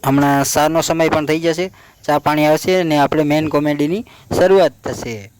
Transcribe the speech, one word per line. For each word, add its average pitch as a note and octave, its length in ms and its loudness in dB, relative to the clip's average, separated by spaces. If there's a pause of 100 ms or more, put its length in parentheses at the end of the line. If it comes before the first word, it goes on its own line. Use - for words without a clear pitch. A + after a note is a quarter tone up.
હમણાં C#3 380 2
ચાનો D#3 380 0
સમય E3 280 0
પણ D#3 160 -2
થઈ D#3 140 -2
જશે, E3 320 -4 (340)
ચા D3 140 0
પાણી D3+ 260 0
આવશે D#3+ 340 2
અને D#3 180 0
આપણે D3+ 260 0
મેઇન D3+ 240 0
કોમેડીની D3+ 580 -2 (300)
શરૂઆત F#3 380 4 (100)
થશે. A2+ 560 -10